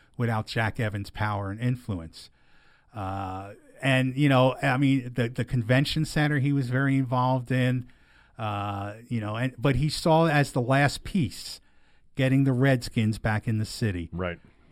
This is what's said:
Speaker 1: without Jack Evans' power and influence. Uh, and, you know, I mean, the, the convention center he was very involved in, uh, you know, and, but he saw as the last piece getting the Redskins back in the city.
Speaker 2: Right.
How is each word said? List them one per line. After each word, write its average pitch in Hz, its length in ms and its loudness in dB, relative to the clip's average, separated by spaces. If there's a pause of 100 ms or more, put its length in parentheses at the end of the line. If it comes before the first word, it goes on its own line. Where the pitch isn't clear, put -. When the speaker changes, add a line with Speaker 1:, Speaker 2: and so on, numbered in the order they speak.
(180)
Speaker 1:
without 113 300 -2
Jack 113 320 -2
Evans' 104 300 -4
power 101 420 -4
and 107 80 -10
influence. 113 680 -6 (640)
Uh, 98 580 -8 (300)
and, 131 340 2
you 147 140 4
know, 127 340 4
I 135 140 2
mean, 131 360 2
the, 120 140 0
the 120 180 -4
convention 131 600 0
center 151 340 0
he 143 140 0
was 135 160 0
very 135 280 2
involved 127 540 0
in, 127 360 0 (520)
uh, 101 540 -6 (160)
you 120 100 -2
know, 107 160 -4
and, 127 220 -4
but 135 180 2
he 143 140 2
saw 160 380 4
as 147 260 2
the 135 80 0
last 135 420 2
piece - 560 -4 (560)
getting 135 300 4
the 135 80 4
Redskins 120 640 2
back 107 280 -2
in 110 120 0
the 107 80 -2
city. 90 480 -4
Speaker 2:
Right. 87 260 -4 (320)